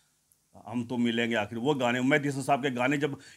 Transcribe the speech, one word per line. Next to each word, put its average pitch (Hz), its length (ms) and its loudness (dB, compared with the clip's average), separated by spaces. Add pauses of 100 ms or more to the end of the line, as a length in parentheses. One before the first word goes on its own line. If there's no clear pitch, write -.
(680)
हम 117 160 -4
तो 123 120 -6
मिलेंगे 117 400 2
आखिर, 107 220 -2
वो 139 160 2
गाने, 123 260 0
मेहदी 143 280 2
हसन 135 140 -4
साहब 139 200 0
के 143 80 0
गाने। 127 260 0
जब 139 220 -2 (180)